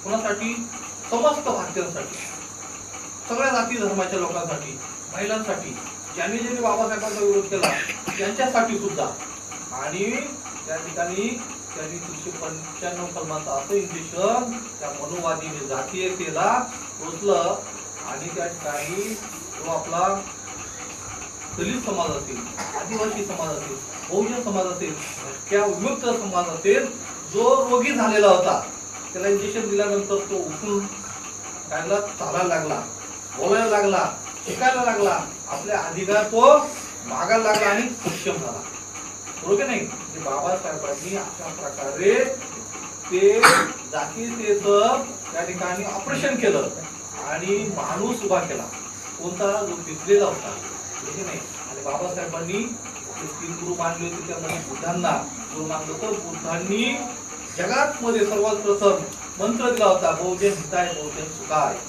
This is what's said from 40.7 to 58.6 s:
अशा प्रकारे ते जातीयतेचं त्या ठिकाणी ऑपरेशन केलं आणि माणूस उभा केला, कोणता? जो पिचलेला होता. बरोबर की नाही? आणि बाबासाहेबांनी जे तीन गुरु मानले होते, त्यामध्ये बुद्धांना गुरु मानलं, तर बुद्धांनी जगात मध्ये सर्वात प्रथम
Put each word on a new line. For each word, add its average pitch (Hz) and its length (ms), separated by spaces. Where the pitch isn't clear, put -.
अशा - 320
प्रकारे 180 760
ते 202 280
जातीयतेचं 214 1120
त्या 170 120
ठिकाणी 180 380
ऑपरेशन - 520
केलं - 320
आणि 196 480
माणूस 208 480
उभा - 160
केला, - 240
कोणता? 196 460
जो 175 100
पिचलेला 170 500
होता. - 240
बरोबर - 680
की 190 40
नाही? 151 180
आणि - 120
बाबासाहेबांनी 180 720
जे 214 760
तीन 165 240
गुरु 175 240
मानले 170 340
होते, 160 180
त्यामध्ये 165 300
बुद्धांना 170 540
गुरु 156 100
मानलं, 156 360
तर 220 100
बुद्धांनी 185 840
जगात 247 460
मध्ये 226 220
सर्वात 208 300
प्रथम 202 400